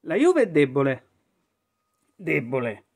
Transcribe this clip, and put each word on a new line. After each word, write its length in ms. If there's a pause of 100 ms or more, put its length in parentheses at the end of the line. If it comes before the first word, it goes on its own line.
La 120
Juve 280
è 60
debole. 600 (1040)
Debole. 720 (120)